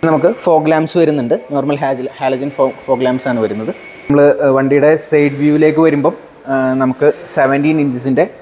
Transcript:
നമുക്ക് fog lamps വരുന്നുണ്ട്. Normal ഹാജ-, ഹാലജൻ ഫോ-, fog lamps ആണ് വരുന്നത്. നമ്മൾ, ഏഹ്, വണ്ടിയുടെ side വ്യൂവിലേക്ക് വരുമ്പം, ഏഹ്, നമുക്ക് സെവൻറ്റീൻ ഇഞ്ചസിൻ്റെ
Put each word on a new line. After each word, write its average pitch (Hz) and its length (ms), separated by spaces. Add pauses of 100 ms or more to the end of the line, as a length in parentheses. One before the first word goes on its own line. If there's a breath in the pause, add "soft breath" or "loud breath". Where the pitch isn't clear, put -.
നമുക്ക് 170 260 (100)
fog 156 260
lamps 160 260
വരുന്നുണ്ട്. 147 380 (180)
Normal 143 300
ഹാജ-, 131 360
ഹാലജൻ 135 380
ഫോ-, 131 180 (100)
fog 131 200
lamps 127 220
ആണ് 123 120
വരുന്നത്. 110 320 (380)
നമ്മൾ, 143 120
ഏഹ്, 143 360
വണ്ടിയുടെ 143 380
side 147 380
വ്യൂവിലേക്ക് 151 460
വരുമ്പം, 156 340 (400)
ഏഹ്, 131 280
നമുക്ക് 131 300 (240)
സെവൻറ്റീൻ 143 500
ഇഞ്ചസിൻ്റെ 131 420 (140)